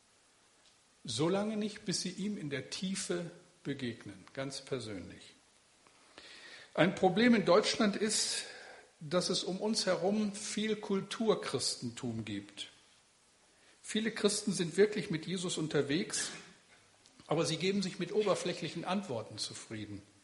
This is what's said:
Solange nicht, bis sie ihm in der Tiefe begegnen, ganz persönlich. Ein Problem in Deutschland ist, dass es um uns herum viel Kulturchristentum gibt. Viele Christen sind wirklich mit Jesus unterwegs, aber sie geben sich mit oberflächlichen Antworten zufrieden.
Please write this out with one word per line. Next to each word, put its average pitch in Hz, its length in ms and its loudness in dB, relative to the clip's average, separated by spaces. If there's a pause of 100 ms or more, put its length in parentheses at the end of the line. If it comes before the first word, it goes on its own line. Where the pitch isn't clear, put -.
(1040)
Solange 185 540 0
nicht, 208 280 -4
bis - 180 -2
sie 185 80 -4
ihm 202 280 -4
in 151 100 -6
der 131 220 -4
Tiefe 180 600 -4 (340)
begegnen, 117 680 -6
ganz 139 280 -6
persönlich. 104 720 -8 (1400)
Ein 180 200 6
Problem 208 400 6
in 196 100 4
Deutschland 202 520 6
ist, - 480 0 (560)
dass 170 280 0
es 180 160 0
um 190 160 -4
uns 214 260 0
herum 196 480 2
viel 214 420 -2
Kulturchristentum 135 1500 0
gibt. 101 440 -8 (1120)
Viele 220 300 0
Christen 202 400 2
sind 170 240 0
wirklich 202 340 4
mit 156 160 -2
Jesus 175 320 -2
unterwegs, 151 720 0 (960)
aber 156 180 2
sie 156 120 0
geben 190 260 0
sich 180 160 -4
mit 175 140 -4
oberflächlichen 175 720 0
Antworten 135 540 -4
zufrieden. 104 640 -8 (220)